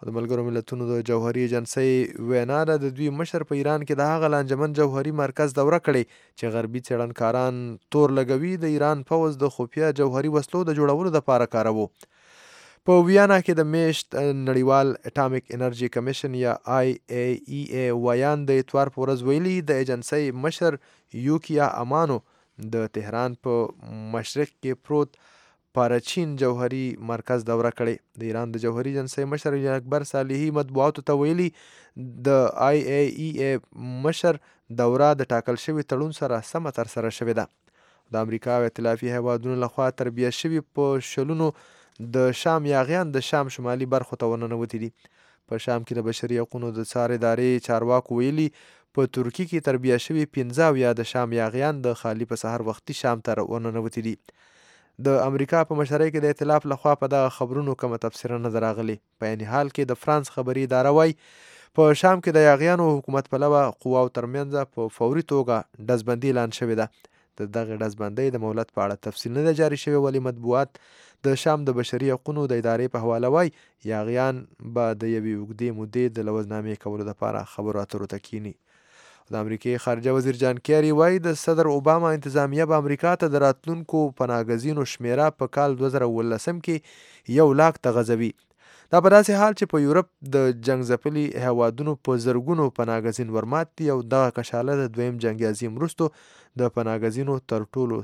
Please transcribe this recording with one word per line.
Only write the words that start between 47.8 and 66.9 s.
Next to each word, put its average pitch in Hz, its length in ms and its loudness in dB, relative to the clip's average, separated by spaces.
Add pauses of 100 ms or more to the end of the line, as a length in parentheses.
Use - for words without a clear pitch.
ویلي، 147 260 0 (500)
په 135 200 2
ترکیه 127 320 -4
کې 165 220 -4
تربیه 127 340 2
شوي 156 220 -2 (100)
پنځه 131 380 2
اویا 127 260 2
د 117 120 -4
شام 120 260 -2
یاغیان 131 500 -2
د 117 140 -2
خالي 113 320 -4
په 113 100 -6
سهار 117 240 -4
وختي 113 320 -8
شام 117 300 -2
ته 107 240 -2
ورننوتي 113 560 -6
دي. 110 60 -4 (920)
د 135 160 4
امریکا 139 400 2
په 156 180 -4
مشرۍ 147 320 2
کې 156 140 -2
د 147 80 2
ائتلاف 151 400 0
لخوا 147 260 2
په 127 140 -2
دغه 131 240 2
خبرونو 135 420 -4
کومه 117 240 -4
تبصره 120 380 -6
نه 117 100 -2
ده 110 140 0
راغلې. 110 340 -4 (160)
په 110 160 -4
عین 110 100 -8 (120)
حال 143 180 0
کې 135 160 -2
د 123 160 -4
فرانس 151 320 0
خبري 127 320 -2
اداره 131 300 4
وایي، 160 180 4 (600)
په 151 260 8
شام 185 180 6
کې 175 160 0
د 151 140 10
یاغیانو 165 420 4
حکومت 135 400 -4
پلوه 143 320 4 (160)
قواو 127 380 2
ترمنځ 139 580 -4
په 113 220 -6
فوري 143 340 0
توګه 117 560 0
ډزبندي 120 460 0
اعلان 117 260 -2
شوې 113 220 0
ده. 110 40 -6 (500)